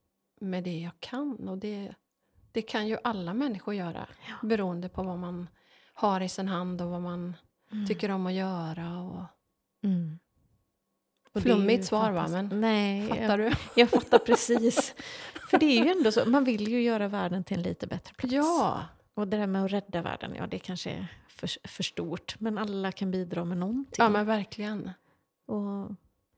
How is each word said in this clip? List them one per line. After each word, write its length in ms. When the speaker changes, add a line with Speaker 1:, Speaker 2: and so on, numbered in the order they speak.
Speaker 1:
med 240
det 160
jag 200
kan. 500
Och 80
det, 360
det 100
kan 260
ju 160
alla 300
människor 400
göra. 340
Speaker 2:
Ja. 200
Speaker 1:
Beroende 420
på 140
vad 160
man 300
har 280
i 80
sin 180
hand 340
och 80
vad 120
man 340
Speaker 2:
Mm. 160
Speaker 1:
tycker 240
om 160
att 60
göra. 680
Och 220
Speaker 2:
Mm. 360
Och 100
det 80
är 40
ju 20
Speaker 1:
flummigt 300
svar, 260
va? 120
Speaker 2:
fantastiskt. 280
Speaker 1:
Men 100
Speaker 2:
Nej, 460
Speaker 1:
fattar 320
Speaker 2:
jag, 120
Speaker 1:
du? 40
Speaker 2:
jag 140
fattar 300
precis. 760
Speaker 1:
<laughs> 300
Speaker 2:
För 100
det 60
är 200
ju 60
ändå 200
så, 180
man 140
vill 240
ju 140
göra 260
världen 360
till 140
en 60
lite 240
bättre 260
plats. 200
Speaker 1:
Ja. 520
Speaker 2:
Och 140
det 100
där 100
med 180
att 60
rädda 300
världen, 340
ja, 120
det 120
kanske 320
är 160
för, 400
för 160
stort. 560
Men 180
alla 340
kan 200
bidra 340
med 120
någonting. 460
Speaker 1:
Ja, 60
men 160
verkligen. 680
Speaker 2:
Och, 500